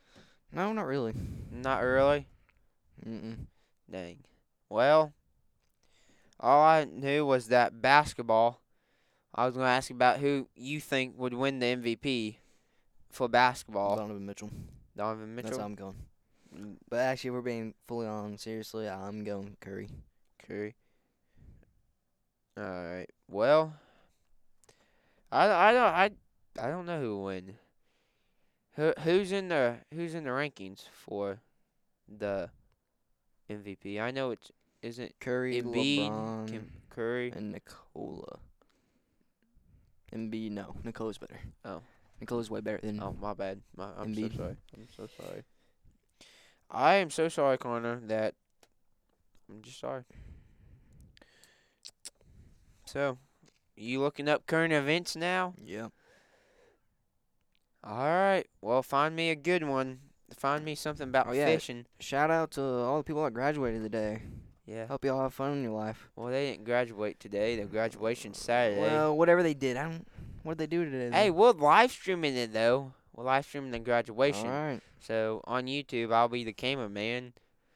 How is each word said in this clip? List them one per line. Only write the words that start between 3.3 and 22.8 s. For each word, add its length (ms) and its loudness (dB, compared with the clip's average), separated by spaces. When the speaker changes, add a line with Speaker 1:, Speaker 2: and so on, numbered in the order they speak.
Speaker 2:
Dang. 280 -12
Well, 440 4
all 220 6
I 240 8
knew 400 0
was 220 2
that 340 4
basketball. 760 4
I 120 0
was 100 0
gonna 140 0
ask 220 4
about 280 6
who 360 0
you 260 -8
think 360 -2
would 160 -4
win 260 0
the 80 2
M 140 0
V 140 0
P 440 -4
for 200 -2
basketball. 680 2
Speaker 1:
Donovan 300 -6
Mitchell. 240 -12
Speaker 2:
Donovan 400 -6
Speaker 1:
That's 80 -10
Speaker 2:
Mitchell? 140 -6
Speaker 1:
how 60 -8
I'm 100 -10
going. 200 -12
Speaker 2:
Mm. 180 -16
Speaker 1:
But 100 -4
actually, 300 -2
if 60 -4
we're 60 -4
being 320 -6
fully 200 -6
on, 300 -8
seriously, 520 -8
I'm 340 -8
going 380 -8
Curry. 260 -10
Speaker 2:
Curry. 300 -8
All 80 -8
right. 420 -8